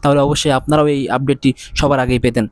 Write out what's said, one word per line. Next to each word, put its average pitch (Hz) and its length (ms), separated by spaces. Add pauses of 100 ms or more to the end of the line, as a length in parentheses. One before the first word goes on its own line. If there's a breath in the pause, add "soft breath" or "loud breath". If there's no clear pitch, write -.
তাহলে 143 180
অবশ্যই 147 300
আপনারাও 151 360
এই 143 300
আপডেটটি 131 340 (280 loud breath)
সবার 143 260
আগেই 123 200
পেতেন। 117 280